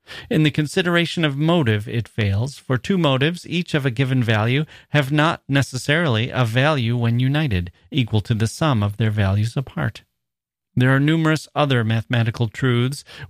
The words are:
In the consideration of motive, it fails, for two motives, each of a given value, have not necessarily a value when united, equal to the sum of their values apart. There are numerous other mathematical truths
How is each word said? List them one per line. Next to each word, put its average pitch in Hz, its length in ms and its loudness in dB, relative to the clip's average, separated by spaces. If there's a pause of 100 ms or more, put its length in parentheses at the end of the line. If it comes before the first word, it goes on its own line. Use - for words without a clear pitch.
(280)
In 175 140 2
the 151 80 4
consideration 170 760 0
of 139 120 -2
motive, 139 500 2
it 117 220 -4
fails, 110 500 -2
for - 180 -2
two 190 220 -2
motives, 151 480 0
each 170 280 -4
of 139 120 0
a 123 60 0
given 127 320 0
value, 117 400 0 (240)
have 143 240 0
not 151 360 0
necessarily 135 800 0
a 127 140 0
value 123 520 2
when 117 240 0
united, 131 500 0 (220)
equal 110 300 2
to 123 120 -2
the 110 140 0
sum 139 340 0
of 101 140 -2
their 110 160 0
values 107 440 0
apart. 135 460 -6 (720)
There 127 160 4
are 135 100 4
numerous 156 540 2
other 135 300 2
mathematical 113 640 -2
truths 127 560 -2 (260)